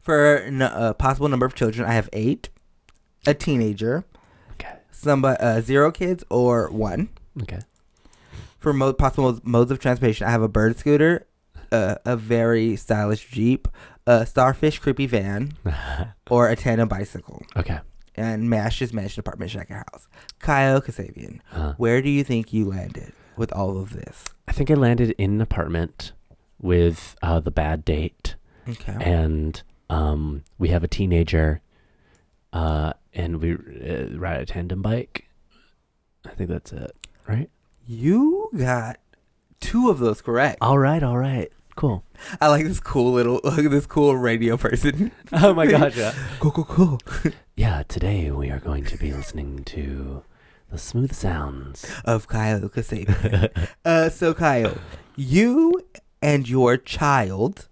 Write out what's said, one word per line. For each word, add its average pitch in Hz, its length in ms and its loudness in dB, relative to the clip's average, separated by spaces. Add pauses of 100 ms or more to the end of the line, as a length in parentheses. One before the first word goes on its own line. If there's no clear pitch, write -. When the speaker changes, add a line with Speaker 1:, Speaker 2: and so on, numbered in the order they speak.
Speaker 1:
For 147 380 4
n-, 131 240 -2
a 113 320 0
possible 139 340 0
number 127 180 2
of 131 80 -4
children, 117 340 -2
I 117 40 0
have 110 200 0
eight, 110 360 -2 (760)
a 147 80 4
teenager, 120 680 -2 (480)
Speaker 2:
Okay. - 220 -16 (160)
Speaker 1:
somebody, 135 500 2
uh, 113 200 2
zero 135 300 4
kids 180 400 -4
or 120 400 2
one. 107 380 -4 (340)
Speaker 2:
Okay. 95 180 -10 (960)
Speaker 1:
For 151 140 0
mo-, 135 200 2
possible 135 400 0
modes, 113 120 -6
modes 120 260 2
of 135 80 -2
transportation, 120 480 0
I 113 40 0
have 117 120 2
a 110 60 2
bird 110 300 2
scooter, 151 480 2 (460)
uh, 104 320 0
a 123 120 0
very 113 600 2
stylish 107 540 -2
Jeep, 120 380 0 (380)
a 117 200 6
starfish 135 520 2
creepy 139 280 -2
van, 110 460 -2 (120)
Speaker 2:
<laughs> 78 500 -6 (160)
Speaker 1:
or 120 180 4
a 113 80 2
tandem 117 320 0
bicycle. - 560 -10 (120)
Speaker 2:
Okay. - 220 -4 (360)
Speaker 1:
And 110 340 -4
mash 113 320 0
is 117 140 -6
mansion, 101 260 -8
apartment, 98 300 -10
shack, 104 200 -12
or 107 220 -12
house. - 160 -20 (300)
Kyle 135 420 2
Kasabian, - 680 -12
Speaker 2:
Huh. 76 300 -6
Speaker 1:
where 117 240 2
do 135 80 -2
you 143 160 2
think 117 280 -4
you 110 120 0
landed 95 480 -8 (240)
with 113 160 -4
all 95 260 -4
of 95 140 -10
this? - 320 -16 (240)
Speaker 2:
I - 40 0
think 143 180 0
I 156 40 8
landed 120 440 4
in 98 160 2
an 107 60 2
apartment 82 720 -4 (480)
with, 87 640 2
uh, 85 180 2
the 80 100 -4
bad 78 340 -2
date. - 520 -4 (320)
Speaker 1:
Okay. 107 320 -10
Speaker 2:
And, 80 600 0 (280)
um, 76 540 -2 (140)
we 90 100 0
have 85 140 2
a 85 60 -2
teenager, 85 720 2 (920)
uh, 78 400 -2 (180)
and 82 300 -6
we, 82 100 0
uh, - 640 -8
ride 87 220 -6
a - 60 -8
tandem 87 340 -6
bike. 110 480 -4 (960)
I - 60 -18
think - 180 -8
that's 82 240 -8
it, 65 200 -14 (360)
right? 117 220 -4 (360)
Speaker 1:
You 233 720 2
got 123 400 -2 (640)
two 247 300 2
of 160 80 2
those 113 240 0
correct. 123 400 0
Speaker 2:
All 135 160 4
right, 147 240 2
all 123 160 0
right. 127 340 -2 (240)
Cool. 113 260 -2 (380)
Speaker 1:
I 151 80 6
like 151 160 4
this 180 160 -4
cool 127 320 2
little, 123 300 2
<laughs> - 20 -14
this 143 420 2
cool 143 300 4
radio 117 400 2
person. 143 560 0 (200)
Speaker 2:
Oh 180 200 6
my 165 140 4
gosh, 143 300 4
yeah. 113 180 -2 (120)
Speaker 1:
<laughs> - 140 -10
Cool, 151 120 2
cool, 160 120 -2
cool. 165 400 2
<laughs> - 60 -14 (480)
Speaker 2:
Yeah, 85 300 2
today 90 420 -2
we 69 200 -4
are 69 80 -6
going 69 260 -6
to - 140 -6
be 73 160 -4
listening 69 500 -10
to 67 580 -10 (480)
the - 60 -10
smooth - 380 -4
sounds 69 760 -8 (140)
Speaker 1:
Of 113 240 -2
Kyle 110 400 -2
Kasabian. - 1080 0
Speaker 2:
<laughs> - 80 -20
Speaker 1:
Uh, 165 260 4
so 165 240 0
Kyle, 123 420 2 (400)
you 240 640 4 (400)
and 143 260 2
your 123 300 4
child 123 960 -2